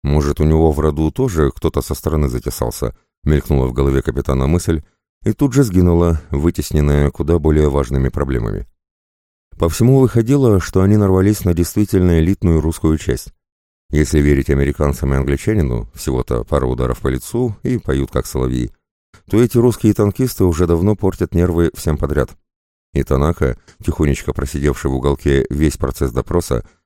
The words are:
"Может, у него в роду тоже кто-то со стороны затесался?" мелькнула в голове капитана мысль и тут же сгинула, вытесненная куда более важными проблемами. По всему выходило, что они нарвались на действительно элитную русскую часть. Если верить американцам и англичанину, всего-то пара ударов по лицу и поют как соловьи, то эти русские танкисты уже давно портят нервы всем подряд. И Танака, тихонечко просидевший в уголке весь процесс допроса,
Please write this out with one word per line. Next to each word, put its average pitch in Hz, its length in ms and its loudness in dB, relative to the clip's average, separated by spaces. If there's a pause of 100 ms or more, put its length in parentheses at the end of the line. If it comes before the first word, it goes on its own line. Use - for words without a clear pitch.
"Может, 71 380 0
у 76 40 2
него 80 280 4
в 71 80 -2
роду 76 300 0
тоже 85 400 0
кто-то - 320 -4
со - 120 -8
стороны 76 340 -2
затесался?" - 680 -6 (280)
мелькнула 69 420 0
в 62 60 -4
голове 67 300 0
капитана 65 440 -2
мысль 80 360 0 (420)
и 110 80 0
тут 139 200 -2
же 135 120 4
сгинула, 87 680 2
вытесненная 73 800 0
куда 80 300 -2
более 76 280 2
важными 67 400 0
проблемами. 60 580 -4 (920)
По 85 100 0
всему 120 300 4
выходило, 117 600 4
что - 220 0
они 101 140 4
нарвались 98 480 2
на 90 100 2
действительно 90 680 2
элитную 85 400 2
русскую 78 380 0
часть. - 340 -6 (580)
Если 76 300 2
верить 71 300 2
американцам 69 600 0
и 67 40 0
англичанину, 69 760 -2
всего-то 62 500 -4
пара 65 220 -2
ударов 64 340 -4
по - 80 -4
лицу 107 540 -4
и 123 160 -4
поют 67 320 -4
как - 160 -2
соловьи, 64 440 -4 (580)
то - 120 2
эти 123 180 2
русские 113 360 2
танкисты 104 500 0
уже 87 220 2
давно 85 280 2
портят 95 400 -4
нервы 85 400 2
всем - 220 -4
подряд. 71 400 -4 (560)
И 71 100 0
Танака, 69 540 0 (280)
тихонечко - 480 -2
просидевший 69 580 -4
в 65 40 -2
уголке 67 560 0
весь 73 260 0
процесс 67 360 -4
допроса, 60 520 -4 (220)